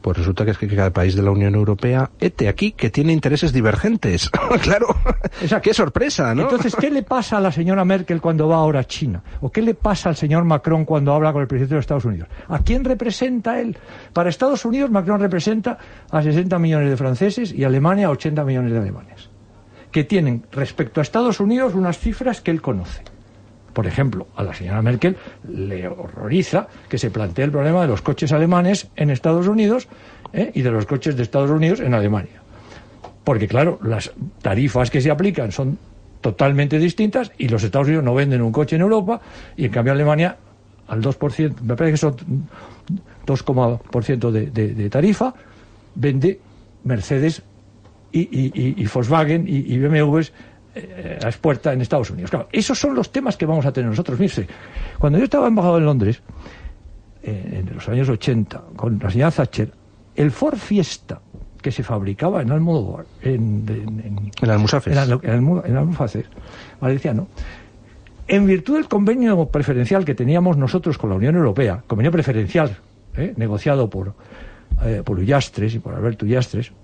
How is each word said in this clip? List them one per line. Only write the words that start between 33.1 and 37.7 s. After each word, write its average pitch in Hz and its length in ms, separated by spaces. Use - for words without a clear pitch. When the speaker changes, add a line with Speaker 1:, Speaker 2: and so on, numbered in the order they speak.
Speaker 2:
Porque, 110 240
claro, 135 360
las - 280
tarifas 123 500
que 139 120
se 151 80
aplican 147 420
son 135 260
totalmente 143 560
distintas 208 580
y 135 120
los 110 140
Estados 131 260